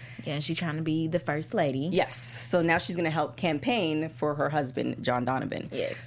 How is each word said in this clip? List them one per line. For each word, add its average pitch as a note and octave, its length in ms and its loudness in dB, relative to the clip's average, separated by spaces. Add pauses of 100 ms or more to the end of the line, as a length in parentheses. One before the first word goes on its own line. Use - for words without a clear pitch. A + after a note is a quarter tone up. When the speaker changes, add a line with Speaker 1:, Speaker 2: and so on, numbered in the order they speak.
(260)
Speaker 1:
Yeah, D3+ 100 -2
and D3 80 -2
she's E3 140 -2
trying D#3 180 -2
to D#3+ 80 -2
be D#3+ 240 2
the E3 120 2
first D#3 340 -2
lady. D3 380 2
Speaker 2:
Yes. - 240 2
So - 460 0
now E3 160 4
she's F3 180 -2
gonna E3+ 140 2
help D#3 280 0
campaign D#3+ 720 0
for D3+ 260 0
her D3 140 2
husband, B2+ 540 0
John B2 220 2
Donovan. B2+ 460 -2
Speaker 1:
Yes. - 240 -2 (120)